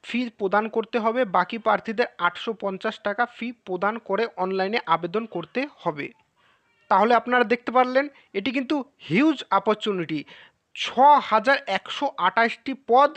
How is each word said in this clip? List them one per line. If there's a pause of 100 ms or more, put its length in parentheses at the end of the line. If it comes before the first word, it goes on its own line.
ফি
প্রদান
করতে
হবে,
বাকি
প্রার্থীদের (120)
আটশো
পঞ্চাশ
টাকা
ফি
প্রদান
করে (120)
অনলাইনে
আবেদন
করতে (220)
হবে। (800)
তাহলে
আপনারা
দেখতে
পারলেন, (240)
এটি
কিন্তু (240)
হিউজ (120)
অপরচুনিটি। (500)
ছ (320)
হাজার
একশো (120)
আঠাশটি (120)
পদ